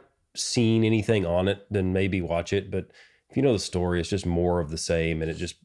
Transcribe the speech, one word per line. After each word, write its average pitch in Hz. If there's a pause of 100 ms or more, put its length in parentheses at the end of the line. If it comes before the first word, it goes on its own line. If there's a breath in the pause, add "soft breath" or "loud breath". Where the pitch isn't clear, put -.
(360)
seen 113
anything 110
on 87
it, 98
then 92
maybe 95
watch 85
it. 98
But 95 (400 soft breath)
if -
you 131
know 135
the 98
story, 87
it's 82
just 98
more 87
of 78
the 80
same, 82
and 80
it 80
just 85